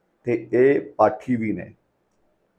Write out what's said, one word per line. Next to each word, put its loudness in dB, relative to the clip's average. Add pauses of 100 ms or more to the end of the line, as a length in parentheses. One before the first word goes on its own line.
(240)
ਤੇ -4
ਇਹ 2
ਪਾਠੀ 0
ਵੀ -4
ਨੇ, -10 (840)